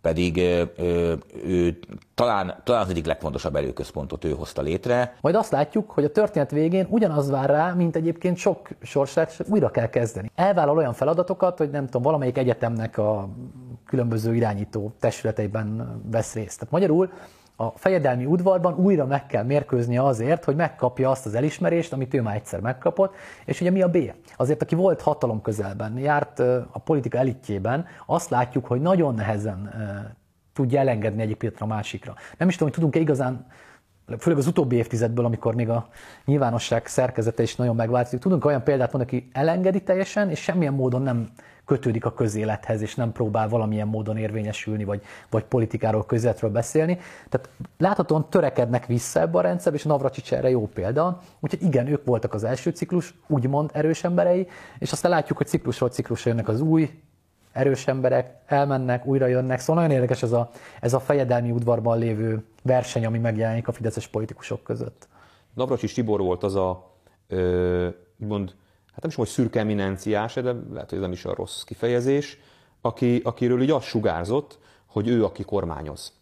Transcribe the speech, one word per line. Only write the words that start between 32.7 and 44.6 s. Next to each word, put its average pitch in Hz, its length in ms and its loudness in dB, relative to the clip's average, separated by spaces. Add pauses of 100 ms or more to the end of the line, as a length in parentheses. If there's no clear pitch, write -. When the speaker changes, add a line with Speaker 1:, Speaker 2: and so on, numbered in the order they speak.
Speaker 2:
tudunk-e 165 240 2
igazán, 131 460 0 (720)
főleg 165 200 2
az 131 80 2
utóbbi 143 300 2
évtizedből, 117 480 0
amikor 113 300 0
még 117 140 0
a 117 200 -2 (360)
nyilvánosság 120 640 2
szerkezete 120 560 0
is - 140 0
nagyon 120 200 0
megváltozik, 120 440 0
tudunk 180 240 2
olyan 147 180 2
példát 139 300 2
mondani, 127 240 -2
aki 123 160 -6
elengedi 180 500 2
teljesen, 196 480 0
és 156 100 -4
semmilyen 165 340 0
módon 127 280 2
nem 120 280 -2 (340)
kötődik 120 400 0
a 113 80 0
közélethez, 107 680 -2
és 107 140 -6
nem 117 180 -2
próbál 110 360 0
valamilyen 107 400 0
módon 107 280 -4
érvényesülni, 107 680 -4